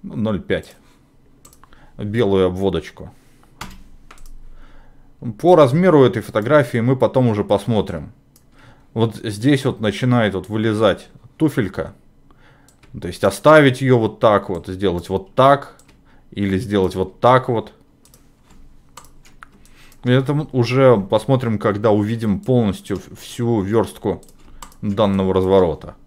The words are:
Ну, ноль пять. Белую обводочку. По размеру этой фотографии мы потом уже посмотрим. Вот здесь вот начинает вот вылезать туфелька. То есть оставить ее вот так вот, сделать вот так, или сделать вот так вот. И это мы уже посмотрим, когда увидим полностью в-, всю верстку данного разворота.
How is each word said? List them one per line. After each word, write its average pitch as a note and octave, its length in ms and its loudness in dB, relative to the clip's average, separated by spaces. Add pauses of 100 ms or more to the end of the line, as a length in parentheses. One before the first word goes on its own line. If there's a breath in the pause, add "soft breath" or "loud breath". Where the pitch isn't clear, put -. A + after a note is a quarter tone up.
Ну, - 140 -16
ноль G#2 260 -4
пять. - 340 -8 (1200 soft breath)
Белую G2+ 520 0
обводочку. F2+ 600 -6 (2250 soft breath)
По F3 180 4
размеру E3 480 6
этой A#2 160 2
фотографии A#2 640 0
мы C3 120 2
потом B2+ 340 2
уже G#2 140 0
посмотрим. G2 720 -2 (800 soft breath)
Вот A2+ 240 -2
здесь A#2+ 480 -2
вот G#2 160 -4
начинает A2 540 0
вот F#2 160 -8
вылезать G#2+ 580 0 (300)
туфелька. A2+ 560 -4 (1040 soft breath)
То F2 80 -12
есть F2+ 160 -8
оставить C#3+ 560 4
ее B2+ 180 2
вот G#2+ 220 -4
так G#2 280 2
вот, F2 200 -8
сделать F#2 400 -4
вот F#2+ 260 -6
так, C#3 420 2 (540 soft breath)
или G2 280 -2
сделать F#2+ 360 -2
вот F#2+ 240 -6
так B2+ 300 2
вот. A2+ 240 -6 (2250 soft breath)
И B2 60 -2
это C3 240 2
мы D3+ 180 -4
уже B2 480 4
посмотрим, A2+ 580 -2
когда G#2+ 320 0
увидим G#2+ 480 0
полностью G#2+ 600 -2
в-, - 200 -16
всю A#2 440 -4
верстку G2+ 600 -4 (580 loud breath)
данного G2 540 0
разворота. F#2 640 0 (100)